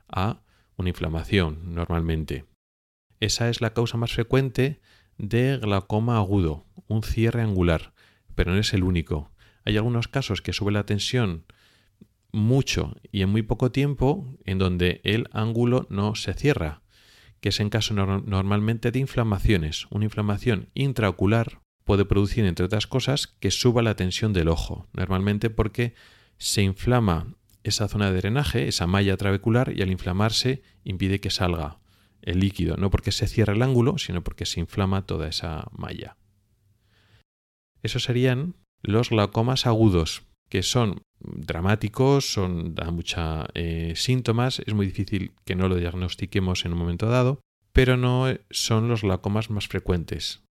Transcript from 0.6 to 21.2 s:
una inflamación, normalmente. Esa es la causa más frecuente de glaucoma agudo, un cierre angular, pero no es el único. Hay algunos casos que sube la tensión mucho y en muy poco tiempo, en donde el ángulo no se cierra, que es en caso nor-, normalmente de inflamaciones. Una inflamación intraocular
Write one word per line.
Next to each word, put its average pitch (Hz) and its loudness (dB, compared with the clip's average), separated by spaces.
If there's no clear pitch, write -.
una 90 -2
inflamación, 82 -2
normalmente. 82 -2
Esa 117 0
es 117 -2
la 113 -2
causa 117 -2
más 117 -2
frecuente 131 0
de 123 0
glaucoma 107 0
agudo, 92 0
un 107 -2
cierre 113 0
angular, 90 2
pero 87 2
no 95 4
es 107 0
el 95 2
único. 85 -2
Hay 107 2
algunos 113 0
casos 123 -4
que - -6
sube 101 -2
la 104 0
tensión 101 -2
mucho 110 0
y 98 0
en 95 2
muy 107 2
poco 120 0
tiempo, 135 -2
en 95 -2
donde 90 2
el 107 0
ángulo 117 0
no 101 -2
se - -6
cierra, 85 -2
que 101 0
es - -2
en 104 0
caso 110 -2
nor-, 98 0
normalmente 104 0
de 127 0
inflamaciones. 104 0
Una 104 0
inflamación 104 -2
intraocular 113 0